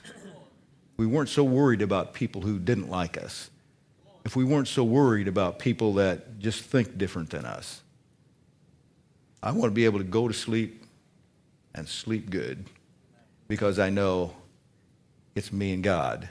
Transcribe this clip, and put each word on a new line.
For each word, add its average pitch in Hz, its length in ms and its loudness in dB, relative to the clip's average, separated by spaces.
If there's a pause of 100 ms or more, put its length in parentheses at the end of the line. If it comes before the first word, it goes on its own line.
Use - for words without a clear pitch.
(960)
We 113 100 0
weren't 135 220 0
so 147 160 4
worried 131 380 4
about 95 320 0
people 107 260 -6
who 101 180 -2
didn't 101 300 0
like 85 340 -4
us. - 280 -14 (760)
If - 120 -6
we 131 80 4
weren't 135 240 2
so 131 160 2
worried 113 440 4
about 92 300 0
people 113 360 2
that 98 440 0
just 107 260 -4
think - 320 0
different 90 320 -4
than 71 160 -8
us. - 380 -12 (1600)
I 107 100 -2
want 196 120 0
to 117 60 2
be 113 140 2
able 104 140 4
to 98 60 -2
go 113 240 0
to 107 60 -2
sleep 113 480 -4 (920)
and 78 120 -12
sleep 104 440 -6
good 78 340 -6 (840)
because 101 300 0
I 95 120 2
know 92 440 0 (1000)
it's - 180 -6
me 98 200 -2
and 92 100 -4
God 80 480 -2